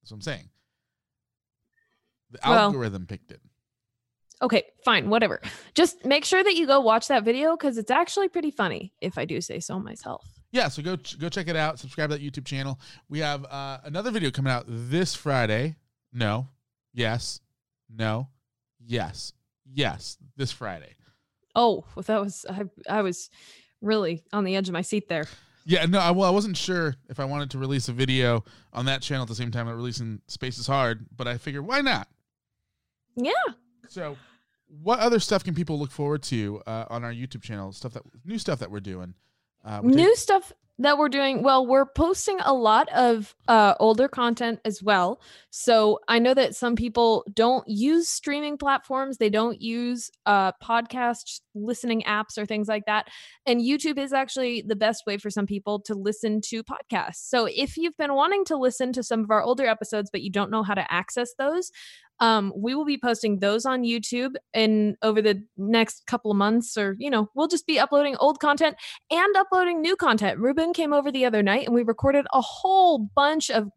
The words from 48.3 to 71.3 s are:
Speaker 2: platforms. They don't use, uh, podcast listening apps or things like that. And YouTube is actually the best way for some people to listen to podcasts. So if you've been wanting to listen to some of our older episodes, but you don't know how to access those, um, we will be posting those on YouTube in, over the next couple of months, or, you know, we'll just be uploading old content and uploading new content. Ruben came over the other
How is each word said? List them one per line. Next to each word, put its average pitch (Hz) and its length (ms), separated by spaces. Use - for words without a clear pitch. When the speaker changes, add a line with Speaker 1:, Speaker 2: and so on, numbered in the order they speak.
Speaker 2:
platforms. 269 640
They 214 100
don't 220 320
use, 240 480
uh, 196 280
podcast 233 880
listening 226 540
apps 208 300
or 214 100
things 214 200
like 214 200
that. 214 220
And 240 160
YouTube 277 380
is 277 140
actually 254 500
the 214 120
best 214 300
way 202 120
for 208 120
some 202 160
people 202 360
to 220 120
listen 214 520
to 226 180
podcasts. - 640
So 240 180
if - 320
you've 330 200
been 285 180
wanting 349 300
to 320 120
listen 254 360
to 247 100
some 226 200
of 208 60
our 214 140
older 247 240
episodes, 214 420
but 185 120
you 196 100
don't 196 180
know 220 140
how 202 100
to 190 180
access 233 460
those, 320 340
um, 220 360
we 233 200
will 302 100
be 285 140
posting 226 400
those 202 260
on 262 160
YouTube 240 540
in, 214 480
over 220 220
the 208 200
next 220 480
couple 226 240
of 208 80
months, 220 400
or, 196 220
you 277 100
know, 214 240
we'll 302 140
just 330 180
be 302 140
uploading 285 380
old 277 220
content 294 360
and 370 260
uploading 370 460
new 349 140
content. 220 420
Ruben 285 340
came 320 220
over 285 180
the 254 140
other 220 160